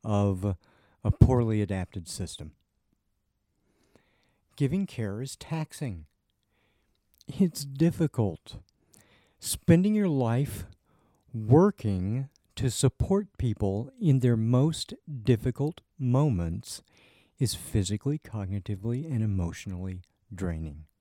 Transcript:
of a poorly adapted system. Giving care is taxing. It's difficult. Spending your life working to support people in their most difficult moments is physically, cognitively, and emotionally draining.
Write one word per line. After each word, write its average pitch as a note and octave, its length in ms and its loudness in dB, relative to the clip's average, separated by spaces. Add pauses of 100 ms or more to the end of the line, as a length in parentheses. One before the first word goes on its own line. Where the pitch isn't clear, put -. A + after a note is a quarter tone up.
of G2+ 520 0 (460)
a G#2+ 80 0
poorly A#2 500 6
adapted F#2+ 460 -4
system. D#2+ 460 -12 (2000)
Giving E3 320 0
care G#2+ 340 -6
is C3+ 140 -10
taxing. C3+ 720 -8 (1200)
It's E3+ 380 -2
difficult. C#3 960 -2 (840)
Spending F#3+ 560 4
your G3+ 120 2
life B2 580 0 (680)
working A2+ 920 2 (260)
to C3 160 -2
support G3 560 0 (120)
people G#2+ 520 -2 (100)
in C#3+ 200 4
their A#2+ 160 4
most B2+ 580 0 (300)
difficult C3 560 0 (180)
moments A#2+ 840 0 (580)
is B2 160 0
physically, G#2+ 640 -2
cognitively, G2+ 920 -6
and A2 120 0
emotionally F#2 800 -4 (300)
draining. D#2+ 520 -6 (160)